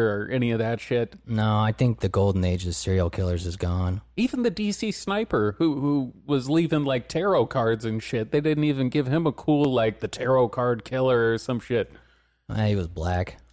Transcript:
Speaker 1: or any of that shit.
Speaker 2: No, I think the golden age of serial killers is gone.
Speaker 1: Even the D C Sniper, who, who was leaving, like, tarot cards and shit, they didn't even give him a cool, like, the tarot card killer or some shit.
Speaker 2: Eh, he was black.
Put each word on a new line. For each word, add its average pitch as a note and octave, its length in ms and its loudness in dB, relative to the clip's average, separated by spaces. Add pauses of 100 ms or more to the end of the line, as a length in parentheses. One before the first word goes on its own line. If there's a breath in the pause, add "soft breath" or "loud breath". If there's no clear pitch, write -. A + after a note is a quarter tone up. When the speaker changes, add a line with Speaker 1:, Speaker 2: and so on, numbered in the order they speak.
(260)
Speaker 1:
or - 40 -12
any A#2+ 220 0
of A2+ 60 0
that A2+ 220 -2
shit. A#2+ 340 -2 (120)
Speaker 2:
No, A2 320 2
I A2 140 2
think A#2+ 280 0
the F#2+ 80 0
golden F#2+ 360 2
age F2+ 220 0
of F2 80 -2
serial F#2 360 0
killers F2 360 -2
is F2 100 -6
gone. F2+ 440 -2 (160)
Speaker 1:
Even B3 260 -2
the A#3 80 2
D G#3 220 -4
C A3 180 -4
Sniper, F#3 680 -2
who, D3+ 220 2
who C#3+ 320 0 (140)
was C#3+ 220 0
leaving, D#3 360 2
like, C3+ 240 -2
tarot E3 380 2
cards A2+ 380 0
and A2 180 -2
shit, A2 300 -4
they D3 80 2
didn't D3+ 240 0
even C3+ 240 0
give C#3+ 180 0
him D#3+ 200 0
a D3 60 2
cool, D3 400 2
like, A2+ 280 2
the G#2+ 80 -6
tarot B2+ 400 2
card B2 360 -2
killer B2+ 500 2
or A2+ 40 -2
some B2 220 -4
shit. A2 320 -2 (600 soft breath)
Speaker 2:
Eh, G#2+ 140 2
he G#2 80 2
was F2+ 120 -2
black. F2 500 -4 (140)